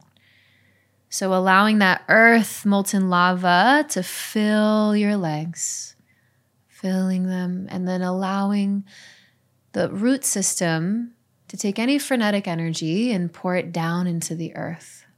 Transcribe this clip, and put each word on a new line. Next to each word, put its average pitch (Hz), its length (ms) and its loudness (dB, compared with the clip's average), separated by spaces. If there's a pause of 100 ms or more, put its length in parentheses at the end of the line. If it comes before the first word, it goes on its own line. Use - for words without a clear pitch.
(1120)
So 185 240 -2
allowing 190 460 4
that 185 280 4
earth 226 560 4
molten 196 460 0
lava 180 800 4
to 185 160 -4
fill 214 880 0
your 208 220 2
legs, 165 800 -6 (720)
filling 185 580 -2
them, 185 420 -6
and 180 200 -6
then 185 140 -4
allowing 196 840 -2 (880)
the 180 180 -2
root 247 340 -2
system 190 880 -4 (360)
to - 80 -20
take 196 220 -4
any 262 200 0
frenetic 208 500 -2
energy 165 640 -2
and 175 200 -2
pour 180 240 -4
it 170 160 -6
down 170 340 -2
into 165 280 -4
the 160 200 -8
earth. - 500 -12 (140)